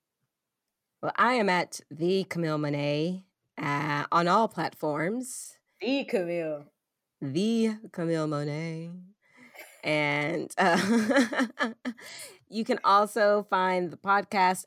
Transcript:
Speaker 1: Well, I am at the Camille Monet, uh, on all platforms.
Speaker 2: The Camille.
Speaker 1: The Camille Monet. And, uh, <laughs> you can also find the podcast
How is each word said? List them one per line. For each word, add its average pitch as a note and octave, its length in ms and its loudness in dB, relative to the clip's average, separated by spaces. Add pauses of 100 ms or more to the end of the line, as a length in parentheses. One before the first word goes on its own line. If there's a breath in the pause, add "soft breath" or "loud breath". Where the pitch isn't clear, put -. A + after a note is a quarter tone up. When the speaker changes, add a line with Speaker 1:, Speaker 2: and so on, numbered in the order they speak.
(1000)
Speaker 1:
Well, C#3+ 160 -4
I A#3 160 4
am G#3+ 160 2
at F3 320 -2 (100)
the F3+ 340 0
Camille E3 320 -2
Monet, D3 680 -2 (340)
uh, D3 540 -2
on E3+ 160 4
all G#3 200 4
platforms. E3 1120 -6 (240)
Speaker 2:
The C4 240 -2
Camille. E3+ 600 -4 (560)
Speaker 1:
The G#3+ 560 0 (140)
Camille E3 360 -2
Monet. D#3 640 -6 (920 loud breath)
And, D3 760 -2
uh, G#3 600 4 (120)
<laughs> - 1200 -6
you G#3+ 140 -4
can A#3+ 200 -2
also G#3 680 4
find F#3 420 2
the - 60 -14
podcast F#3+ 680 2